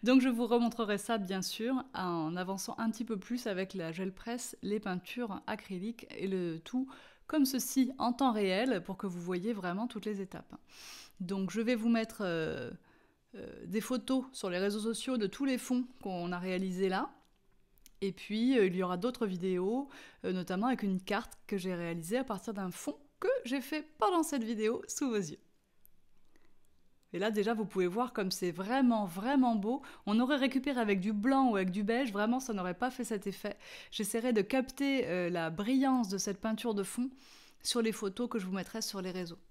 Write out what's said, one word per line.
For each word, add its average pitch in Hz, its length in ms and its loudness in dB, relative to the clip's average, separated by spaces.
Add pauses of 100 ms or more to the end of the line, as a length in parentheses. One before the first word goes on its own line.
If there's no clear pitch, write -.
Donc, 254 200 8
je 262 60 4
vous 240 200 2
remontrerai 226 500 2
ça, 226 220 0
bien 190 240 -2
sûr, 247 500 -2
en 170 420 -2
avançant 185 440 -4
un 220 100 2
petit 220 160 -4
peu 220 120 -4
plus 240 280 -6
avec 190 300 -4
la 165 160 -4
gel 190 200 -4
presse, 233 520 -8
les 208 160 0
peintures 196 680 -6
acryliques 208 600 -6 (100)
et 185 100 -4
le 180 300 -2
tout 254 300 -4 (400)
comme 302 180 4
ceci, 262 540 2
en 240 120 2
temps 247 200 4
réel, 208 520 2
pour 190 140 -8
que - 80 -6
vous 175 160 -4
voyez 180 320 -2
vraiment 190 320 -2
toutes 220 200 -6
les 208 140 -4
étapes. - 360 -10 (640)
Donc, 190 320 -2
je 214 100 0
vais 240 140 4
vous 226 140 0
mettre, 226 320 2
euh, 160 500 -2 (640)
euh, - 320 -14
des 202 140 -2
photos 254 520 -2
sur - 160 -4
les 175 80 -2
réseaux 202 220 0
sociaux 226 380 -2
de 208 100 0
tous 277 180 -2
les 262 140 2
fonds 254 260 0 (160)
qu'on 180 300 -4
a 175 80 -4
réalisés 185 500 0
là. 226 240 0 (880)
Et 196 100 0
puis, 233 480 2
euh, 196 60 8
il 180 100 2
y 185 80 2
aura 180 140 0
d'autres 240 280 -2
vidéos, 190 640 0 (380)
euh, 185 80 0
notamment 185 340 -2
avec 254 160 0
une 190 160 0
carte 208 380 -4 (100)
que 208 100 -2
j'ai 185 160 -2
réalisée 170 440 -2
à 262 80 0
partir 220 280 -6
d'un 196 160 -4
fond - 280 -8 (240)
que 392 80 2 (160)
j'ai 254 160 0
fait 302 260 -4 (100)
pendant 359 260 4
cette 277 200 0
vidéo 220 460 0
sous 277 200 0
vos 226 60 0
yeux. 165 240 -2 (1700)
Et 175 60 -4
là, 208 120 2
déjà, 214 220 2
vous 220 100 0
pouvez 185 240 2
voir 233 240 0
comme 190 180 0
c'est 180 220 -2
vraiment, 220 540 4
vraiment 233 500 4
beau. 220 280 0 (220)
On 208 140 4
aurait 254 160 4
récupéré 262 460 2
avec 202 180 4
du 208 140 0
blanc 262 380 4
ou 208 40 2
avec 185 160 2
du 202 120 0
beige, 233 280 2
vraiment, 220 300 2
ça 254 100 -6
n'aurait 180 220 -2
pas 247 180 -2
fait 254 140 -6
cet 202 200 -4
effet. 202 300 -6 (340)
J'essaierai 226 440 0
de 214 80 6
capter, 262 680 2
euh, 175 220 0
la 165 200 0
brillance 247 600 4
de 196 80 -2
cette 190 240 -2
peinture 226 320 -2
de 202 100 0
fond 247 260 -2 (520)
sur - 200 0
les 220 120 2
photos 214 340 -2
que 240 100 -2
je 190 80 -2
vous 185 80 -2
mettrai 202 280 -4
sur 196 200 -6
les 185 100 -4
réseaux. 175 280 -6 (100)